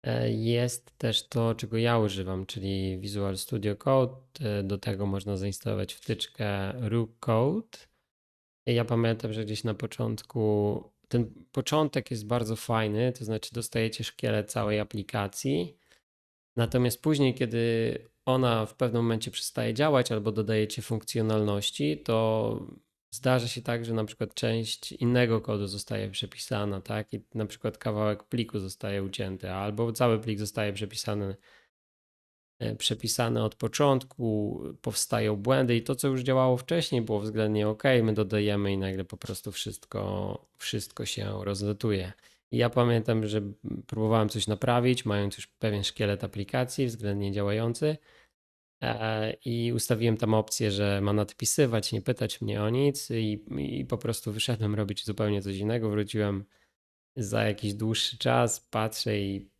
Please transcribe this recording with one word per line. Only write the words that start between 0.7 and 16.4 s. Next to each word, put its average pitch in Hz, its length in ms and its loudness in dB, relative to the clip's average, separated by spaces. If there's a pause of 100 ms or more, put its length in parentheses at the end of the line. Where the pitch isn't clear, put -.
też - 320 -2
to, 113 260 2
czego 113 220 -4
ja 117 200 4
używam, 95 480 0
czyli 95 540 -2
Visual 101 380 -4
Studio 101 380 -2
Code, 131 400 2 (240)
e, 104 240 -2
do 98 140 -2
tego 101 280 -2
można 98 320 -2
zainstalować 98 560 -4
wtyczkę 101 800 -4 (160)
Rook 113 200 0 (100)
Code. 135 580 0 (880)
I 120 100 2
ja 117 100 2
pamiętam, 113 480 2
że 110 120 -4
gdzieś 104 180 -4
na 110 100 -2
początku, 107 1080 0 (240)
ten 113 440 0
początek 147 600 0
jest 107 160 -6
bardzo 113 280 0
fajny, 110 580 0
to 123 120 -10
znaczy 107 280 -6
dostajecie 113 500 -2
szkielet 107 480 -2
całej 107 280 0
aplikacji, 107 1000 -2 (800)